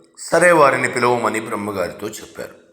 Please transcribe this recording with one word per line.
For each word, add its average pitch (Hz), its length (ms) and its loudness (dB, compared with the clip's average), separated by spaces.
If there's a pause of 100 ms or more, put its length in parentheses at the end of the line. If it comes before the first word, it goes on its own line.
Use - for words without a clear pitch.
(180)
"సరే, 175 340 2
వారిని 131 360 4
పిలవమని" 120 520 0
బ్రహ్మగారితో 101 680 -6
చెప్పారు. - 480 -14 (180)